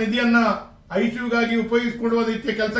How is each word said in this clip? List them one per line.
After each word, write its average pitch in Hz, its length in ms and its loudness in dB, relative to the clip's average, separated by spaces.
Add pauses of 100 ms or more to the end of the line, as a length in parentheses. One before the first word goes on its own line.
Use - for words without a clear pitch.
ನಿಧಿಯನ್ನ 233 360 2 (560)
ಐ 226 180 0
ಸಿ - 140 -8
ಯುಗಾಗಿ 233 320 0
ಉಪಯೋಗಿಸಿಕೊಳ್ಳುವ 233 680 0
ರೀತಿಯ 220 300 -2
ಕೆಲಸ 214 280 -2